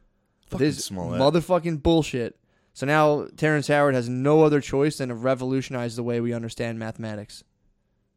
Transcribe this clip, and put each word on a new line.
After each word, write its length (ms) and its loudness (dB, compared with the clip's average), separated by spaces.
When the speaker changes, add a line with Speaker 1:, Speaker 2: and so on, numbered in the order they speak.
Speaker 1:
with 80 -16
Speaker 2:
Fucking 140 2
Speaker 1:
his 180 -2
Speaker 2:
Smollett. 360 -4
Speaker 1:
motherfucking 640 0
bullshit. 540 0
So 120 -8
now 400 4
Terrence 320 2
Howard 260 4
has 140 -2
no 340 4
other 180 4
choice 380 0
than 120 -4
to 40 -8
revolutionize 840 -4
the 60 -6
way 180 -2
we 120 -2
understand 460 -8
mathematics. 680 -10